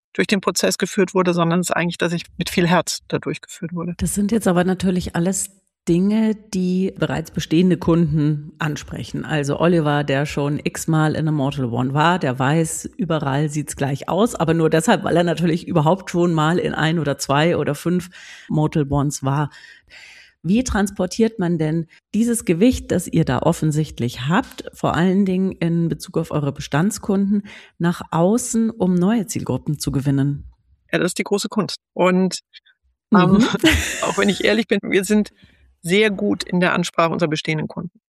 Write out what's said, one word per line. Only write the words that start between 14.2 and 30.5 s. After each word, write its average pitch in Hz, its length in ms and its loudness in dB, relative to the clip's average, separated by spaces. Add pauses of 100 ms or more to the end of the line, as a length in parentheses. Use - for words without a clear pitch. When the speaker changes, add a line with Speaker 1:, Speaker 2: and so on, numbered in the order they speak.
Speaker 2:
aber 160 180 0
nur 160 160 2
deshalb, 165 360 2
weil 156 120 2
er 175 60 4
natürlich 170 460 0
überhaupt 175 420 2
schon 175 240 2
mal 160 240 2
in - 160 -2
ein 160 240 0
oder 143 200 -2
zwei 151 380 2
oder 143 200 -2
fünf 175 320 -2 (400)
Motel 151 420 0
Ones 143 320 -2
war. 143 280 -2 (920)
Wie 220 220 0
transportiert 202 720 0
man 175 180 0
denn 156 300 -2 (280)
dieses 226 300 0
Gewicht, 214 460 2
das - 160 0
ihr 165 180 2
da 127 140 0
offensichtlich 147 880 -2
habt, 196 380 -2 (100)
vor - 220 -2
allen 185 280 2
Dingen 185 280 0
in 170 360 0
Bezug - 300 -6
auf 160 140 -4
eure 143 180 0
Bestandskunden, 196 920 -2 (340)
nach 170 320 -2
außen, 226 600 2
um 185 260 0
neue 196 320 2
Zielgruppen 135 500 -4
zu 139 140 -4
gewinnen? 139 580 0 (400)